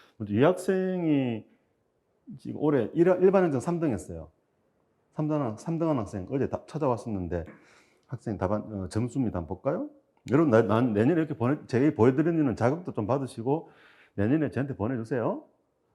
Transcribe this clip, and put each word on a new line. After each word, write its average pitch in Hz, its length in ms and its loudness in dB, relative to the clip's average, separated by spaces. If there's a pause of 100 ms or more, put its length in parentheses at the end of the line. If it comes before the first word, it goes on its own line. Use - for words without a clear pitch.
(280)
이 104 140 2
학생이 170 1000 0 (920)
지금 - 220 -10
올해 143 340 2
일-, 175 260 4
일반 185 240 6
행정 139 160 0
삼 175 180 -2
등 160 140 0
했어요. 85 380 -8 (840)
삼 156 140 -4
등, 139 280 -2
삼 165 220 -6
등 160 100 0
한 147 100 0
학생 98 320 -6
어제 127 180 0
다 - 180 -6
찾아왔었는데 101 800 -4 (640)
학생 113 300 -8
답안, 98 260 -2
어, 101 260 -8
점수입니다. 117 500 -2
한번 87 180 -6
볼까요? 196 320 -4 (420)
여러분, 147 200 4
나-, 113 120 8
나-, 107 180 2
내년에 127 400 2
이렇게 156 140 -4
보내-, 131 320 -2
제가 143 280 2
보여드리는 143 640 2
자극도 139 360 0
좀 107 140 -4
받으시고 135 640 -4 (440)
내년에 127 360 0
저한테 135 240 -4
보내주세요. 123 720 -4 (500)